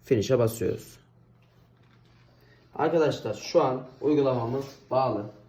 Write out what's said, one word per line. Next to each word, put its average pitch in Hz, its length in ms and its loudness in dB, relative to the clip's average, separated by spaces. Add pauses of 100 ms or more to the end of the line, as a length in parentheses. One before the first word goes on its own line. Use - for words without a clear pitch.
finish'e 120 340 2
basıyoruz. - 580 -2 (1800)
Arkadaşlar, 147 580 0
şu - 300 2
an 131 200 -2 (180)
uygulamamız 135 640 0 (260)
bağlı. 123 340 0 (240)